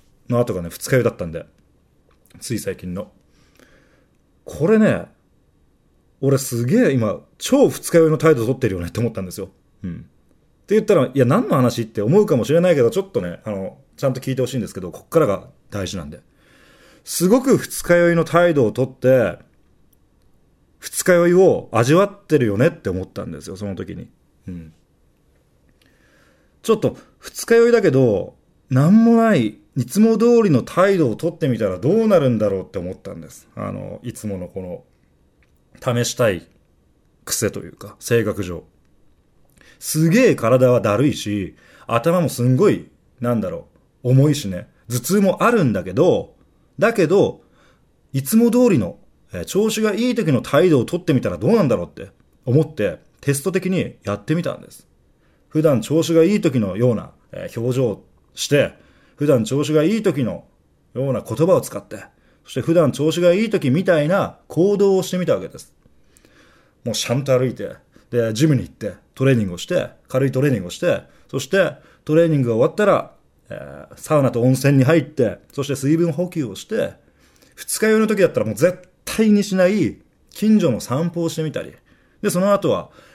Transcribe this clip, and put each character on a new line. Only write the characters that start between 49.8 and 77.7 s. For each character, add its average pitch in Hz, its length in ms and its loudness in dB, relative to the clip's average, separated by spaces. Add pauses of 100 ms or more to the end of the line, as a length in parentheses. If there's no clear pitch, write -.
が 214 120 -2
い 240 160 -2
い 226 40 -4
時 160 180 -2
の 120 100 0
態 170 280 2
度 139 100 4
を 110 40 -2
と 180 120 -4
っ 175 40 -8
て 151 140 0
み 123 60 2
た 98 100 -4
ら 87 80 -6
ど 110 100 -2
う 226 80 4
な 208 60 2
ん 143 60 0
だ 110 80 2
ろ 87 80 -8
う - 20 -8
っ - 40 -20
て - 200 -18 (340)
思 135 180 2
っ - 120 -6
て、 104 240 -4 (220)
テ 139 140 -2
ス 139 80 -6
ト 185 100 -4
的 185 180 -4
に 127 340 -4
や 101 100 -4
っ - 100 -10
て 156 100 -2
み 170 80 -2
た - 120 -8
ん - 60 -16
で - 100 -20
す。 - 160 -20 (640)
普 156 140 -2
段 139 180 2
調 160 220 -2
子 165 120 -2
が 165 100 6
い 202 120 2
い 214 40 -2
時 135 200 0
の 95 160 -4
よ 120 160 2
う - 20 -2
な、 85 180 -10 (200)
え 90 200 -12
ー、 120 80 -10
表 123 160 -4
情 131 100 0
を 101 180 -6 (300)
し - 140 -8
て、 123 260 0 (420)
普 143 100 -4
段 127 180 2
調 135 200 -4
子 143 80 -4
が 151 100 2
い 208 160 0
い - 40 -6
時 143 200 -2
の 95 220 -6 (500)
よ 131 160 -4
う - 20 -2
な 107 100 -4
言 143 240 -2
葉 185 80 4
を 127 60 4
使 - 160 -10
っ 98 60 -10
て、 - 220 -18 (400)
そ - 60 -20
し - 40 -18
て 135 60 -4
普 165 140 -2
段 156 180 4
調 151 180 -2
子 165 100 -4
が 175 120 4
い 214 140 0
い 220 40 -8
時 160 200 -2
み 175 140 0
た 170 160 2
い 147 80 -2
な 170 380 -2
行 196 300 0
動 190 220 2
を 180 40 0
し 180 80 -10
て 180 80 -4
み 175 80 -4
た 139 80 0
わ 95 60 -2
け 87 80 -12
で - 100 -20
す。 - 160 -20 (1080)
も 113 80 -4
う - 20 -6
ち - 160 -6
ゃ 120 40 0
ん 135 100 -2
と 131 120 2
歩 127 100 2
い 117 80 -4
て、 - 220 -12 (340)
で、 113 220 -2
ジ 120 140 2
ム 151 80 4
に 110 80 0
行 87 80 -12
っ - 20 -20
て、 104 220 -10 (200)
ト 131 100 -4
レ 135 80 4
ー - 20 4
ニ 110 100 0
ン 95 40 -4
グ 87 60 -8
を 85 40 -12
し - 80 -12
て、 - 240 -2 (160)
軽 131 200 -2
い 131 60 -2
ト 131 80 -2
レ 143 100 0
ー - 20 0
ニ 110 60 0
ン - 20 -4
グ 87 80 -10
を - 20 -12
し - 80 -14
て、 156 240 -2 (260)
そ 139 120 -6
し - 80 -10
て 185 240 0 (320)
ト 151 100 -2
レ 170 120 6
ー - 20 -
ニ 156 80 2
ン 135 60 2
グ 117 80 0
が 113 40 -2
終 113 80 2
わ 160 60 4
っ - 60 -6
た 208 120 0
ら、 160 260 0 (360)
え - 60 -14
ー、 71 420 -16
サ - 220 -4
ウ 139 40 2
ナ 127 80 0
と - 120 -2
温 127 100 4
泉 139 260 2
に 131 60 4
入 160 140 4
っ 151 60 2
て、 117 340 -2 (140)
そ 139 120 -6
し - 20 -6
て 139 80 -6
水 143 220 0
分 170 160 0
補 180 160 -6
給 160 160 -6
を 98 100 -10
し - 100 -16
て、 - 300 -6 (640)
二 - 240 -10